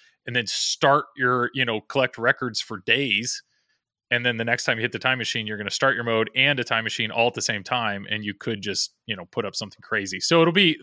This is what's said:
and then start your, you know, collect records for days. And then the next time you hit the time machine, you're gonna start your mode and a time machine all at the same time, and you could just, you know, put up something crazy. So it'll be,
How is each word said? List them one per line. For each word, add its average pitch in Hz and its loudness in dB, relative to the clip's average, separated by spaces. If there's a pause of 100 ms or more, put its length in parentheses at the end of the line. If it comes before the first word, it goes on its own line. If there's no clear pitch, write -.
(260)
and 120 -8
then 120 0
start - 2 (100)
your, 123 2
you 131 0
know, 113 0
collect - 0
records 120 0
for 107 -8
days. 117 0 (680)
And 120 2
then 117 2
the 113 -2
next 117 -2
time 123 0
you 110 -4
hit - -2
the - -8
time 131 0
machine, 113 -4
you're 107 -6
gonna 101 -6
start 135 0
your 117 -6
mode 113 0
and 135 2
a 120 -2
time 113 0
machine 110 -4
all 117 2
at 120 0
the 107 -6
same 104 -4
time, 107 -2
and 107 -4
you 104 -4
could 107 -6
just, 95 -4 (140)
you 107 -6
know, 90 -10
put 110 -2
up 98 -8
something - -10
crazy. 98 -4
So 170 6
it'll 165 6
be, 170 4